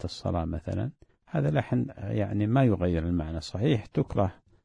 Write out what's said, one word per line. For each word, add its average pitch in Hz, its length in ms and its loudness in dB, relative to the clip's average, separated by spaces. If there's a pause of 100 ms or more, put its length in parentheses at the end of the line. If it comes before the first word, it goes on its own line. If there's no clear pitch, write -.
الصلاة 90 420 -4
مثلا. 95 460 -4 (360)
هذا 151 240 0
لحن 123 340 0 (120)
يعني 104 500 -2
ما 131 160 4
يغير 90 400 2
المعنى، 82 380 -2
صحيح 123 440 0
تكره - 480 0 (320)